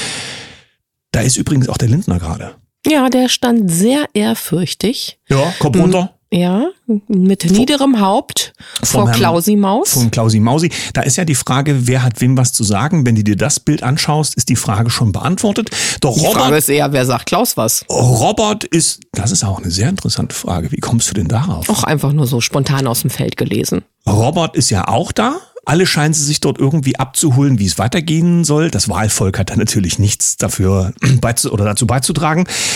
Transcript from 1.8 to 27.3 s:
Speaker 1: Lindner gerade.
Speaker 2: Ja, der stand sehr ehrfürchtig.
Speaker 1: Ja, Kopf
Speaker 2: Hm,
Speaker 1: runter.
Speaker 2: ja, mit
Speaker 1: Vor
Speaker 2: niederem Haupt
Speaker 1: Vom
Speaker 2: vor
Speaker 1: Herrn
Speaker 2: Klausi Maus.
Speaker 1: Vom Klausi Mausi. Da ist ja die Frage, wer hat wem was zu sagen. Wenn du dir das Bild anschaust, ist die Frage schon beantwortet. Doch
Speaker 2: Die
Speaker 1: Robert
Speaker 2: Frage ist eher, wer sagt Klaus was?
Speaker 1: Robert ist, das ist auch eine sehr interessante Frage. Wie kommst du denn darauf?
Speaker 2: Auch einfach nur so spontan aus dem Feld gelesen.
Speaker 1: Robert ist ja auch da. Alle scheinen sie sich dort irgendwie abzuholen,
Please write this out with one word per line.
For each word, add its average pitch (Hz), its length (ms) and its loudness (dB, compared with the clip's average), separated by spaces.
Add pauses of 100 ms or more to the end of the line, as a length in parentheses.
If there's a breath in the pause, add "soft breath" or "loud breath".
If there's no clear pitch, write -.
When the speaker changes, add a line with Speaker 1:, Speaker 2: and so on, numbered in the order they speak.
Speaker 1:
Lindner 123 300 0
gerade. 82 360 -8 (320)
Speaker 2:
Ja, 285 240 4
der 254 180 2
stand 240 420 2
sehr 233 440 2
ehrfürchtig. 208 1040 -2 (100)
Speaker 1:
Ja, 139 300 2
Kopf 151 160 2
Speaker 2:
Hm, 180 80 4
Speaker 1:
runter. 185 320 2 (160)
Speaker 2:
ja, 185 360 2 (420)
mit 190 340 2
Speaker 1:
Vor 170 140 2
Speaker 2:
niederem 269 440 2
Haupt 202 520 -2 (300 loud breath)
Speaker 1:
Vom 117 40 -2
Speaker 2:
vor 117 220 2
Speaker 1:
Herrn 117 100 2
Speaker 2:
Klausi 170 380 2
Maus. 208 340 0
Speaker 1:
Vom 117 200 2
Klausi 110 300 2
Mausi. 143 300 2 (240 loud breath)
Da 131 80 0
ist - 140 -2
ja 185 80 -2
die 156 100 0
Frage, 135 540 0
wer 127 160 2
hat 120 160 -2
wem 127 160 4
was 127 160 2
zu - 120 -4
sagen. 127 400 0
Wenn 117 120 2
du 107 80 2
dir 104 120 2
das - 240 -2
Bild 147 220 0
anschaust, 147 540 -2
ist - 120 -4
die 123 80 2
Frage 113 340 0
schon 107 220 0
beantwortet. 202 580 -2 (300 loud breath)
Doch 180 140 0
Speaker 2:
Die - 60 0
Speaker 1:
Robert 196 220 2
Speaker 2:
Frage 147 140 2
ist 151 120 0
eher, 143 240 2
wer 131 120 2
sagt 123 220 -2
Klaus 214 300 0
was? 113 340 -2
Speaker 1:
Robert 185 720 2
ist, - 360 -2 (120)
das 110 200 -2
ist - 120 -2
auch 95 160 -2
eine 92 100 -6
sehr 95 180 0
interessante - 460 -4
Frage. 90 360 -4
Wie 139 100 -4
kommst - 300 0
du 95 40 -6
denn 95 140 -2
darauf? 107 400 -2
Speaker 2:
Auch - 160 0
einfach 139 280 0
nur 147 140 2
so 120 140 0
spontan 135 460 0
aus 113 160 -2
dem 131 80 -2
Feld - 260 -4
gelesen. - 460 -2 (240)
Speaker 1:
Robert 135 500 0
ist 156 140 2
ja 95 180 -2
auch 120 240 -2
da. 247 240 0 (300)
Alle 170 180 2
scheinen 156 300 2
sie 143 100 -2
sich 147 160 -2
dort 139 180 0
irgendwie 139 400 0
abzuholen, 135 600 2